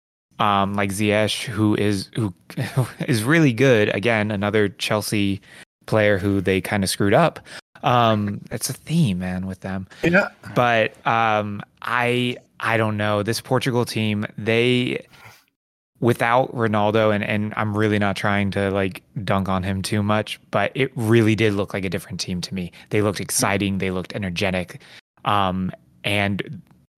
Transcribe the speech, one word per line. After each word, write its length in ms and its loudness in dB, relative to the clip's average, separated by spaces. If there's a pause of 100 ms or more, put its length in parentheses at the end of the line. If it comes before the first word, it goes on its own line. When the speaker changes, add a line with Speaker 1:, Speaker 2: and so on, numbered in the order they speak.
(400)
Speaker 1:
um, 340 2
like 180 -2
Ziyech, 540 0
who 300 2
is, 400 -2
who 180 -4 (340)
<laughs> 400 -4
is 160 0
really 300 4
good. 420 4
Again, 360 0
another 380 0
Chelsea 720 -2 (440)
player 320 4
who 240 0
they 200 2
kinda 260 0
screwed 260 0
up. 260 4 (440)
Um, 580 2 (100)
it's 180 -6
a 40 -8
theme, 460 0
man, 280 -4
with 140 -10
them. 260 -8 (160)
Speaker 2:
Yeah. 260 2 (240)
Speaker 1:
But, 420 2 (120)
um, 540 0 (200)
I, 540 -2 (240)
I 160 -2
don't 220 0
know. 260 0
This 160 -2
Portugal 460 0
team, 400 -2 (120)
they, 680 0 (960)
without 520 2
Ronaldo, 640 2
and, 80 -2
and 320 -4
I'm 220 -2
really 220 2
not 180 0
trying 340 0
to, 200 0
like, 300 -2 (220)
dunk 240 0
on 160 0
him 180 -4
too 220 -2
much, 360 -2 (120)
but 240 0
it 200 -2
really 400 4
did 180 2
look 200 -4
like 120 -6
a 40 -2
different 300 -8
team 220 -6
to 120 -10
me. 180 -8 (180)
They 120 0
looked 200 0
exciting. 560 0
They 140 -2
looked 220 -6
energetic. 680 -4 (440)
Um, 460 0 (340)
and 560 -2 (360)